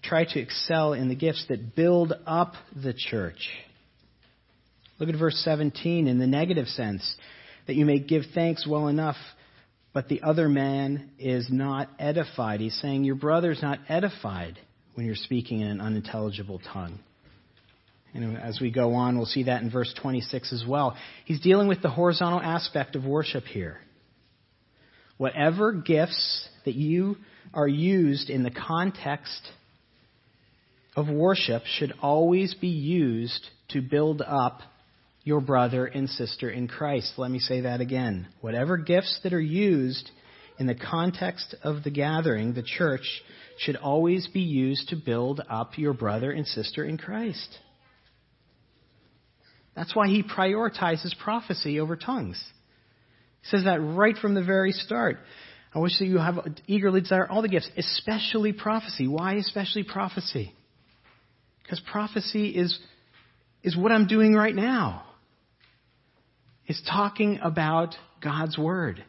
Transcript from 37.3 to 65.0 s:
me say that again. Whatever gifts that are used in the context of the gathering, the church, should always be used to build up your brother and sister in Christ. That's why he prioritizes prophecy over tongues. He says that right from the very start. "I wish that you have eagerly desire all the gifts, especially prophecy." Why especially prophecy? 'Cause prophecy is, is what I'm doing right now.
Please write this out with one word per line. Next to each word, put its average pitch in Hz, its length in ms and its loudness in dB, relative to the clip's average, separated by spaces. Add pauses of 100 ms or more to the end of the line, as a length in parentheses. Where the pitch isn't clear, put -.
me 127 80 -2
say 127 220 -2
that 123 200 -2
again. 120 460 -2 (140)
Whatever 123 360 0
gifts 175 460 2
that 185 100 -2
are 175 80 0
used 156 720 2 (480)
in 131 80 0
the 123 80 2
context 180 880 -4
of 147 220 -4
the 147 60 -2
gathering, 143 640 0
the 123 100 -6
church, - 580 -2 (360)
should - 180 -2
always 165 500 2
be - 140 -2
used 139 480 0
to 170 80 -4
build 127 520 -2
up 117 300 -6
your 147 140 0
brother 117 400 -2
and 147 140 -4
sister 117 380 -6
in 156 140 -4
Christ. 214 600 -8 (2250)
That's 165 180 -6
why 208 140 6
he 196 160 6
prioritizes 190 920 0
prophecy 196 600 -4
over 156 160 -2
tongues. 165 480 -6 (1000)
He - 60 -18
says 196 160 2
that 180 160 4
right 190 380 2
from 202 160 2
the 190 80 2
very 190 300 2
start. - 480 -2 (520)
"I 156 60 -4
wish 175 220 2
that 190 60 0
you 185 120 4
have 165 480 -2
eagerly 196 340 4
desire 185 280 2
all 214 140 2
the 220 60 2
gifts, 185 280 0
especially 214 760 -2
prophecy." 214 540 -2
Why 170 280 0
especially 202 500 -2
prophecy? 180 680 -6 (1160)
'Cause 170 120 -8
prophecy 208 760 -2
is, 180 240 0 (840)
is 170 140 -2
what 196 160 4
I'm 214 160 6
doing 220 260 8
right 214 200 4
now. 190 500 0 (1600)